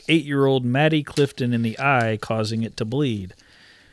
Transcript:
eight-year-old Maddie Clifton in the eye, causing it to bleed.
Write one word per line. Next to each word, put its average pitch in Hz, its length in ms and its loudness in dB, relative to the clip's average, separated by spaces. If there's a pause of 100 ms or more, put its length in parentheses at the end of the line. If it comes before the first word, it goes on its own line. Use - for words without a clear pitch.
eight-year-old 139 560 2
Maddie 147 400 2
Clifton 135 500 0
in 117 100 0
the 113 140 -2
eye, 120 440 2
causing 113 420 -2
it 107 140 -8
to 117 80 -4
bleed. 110 480 -4 (600)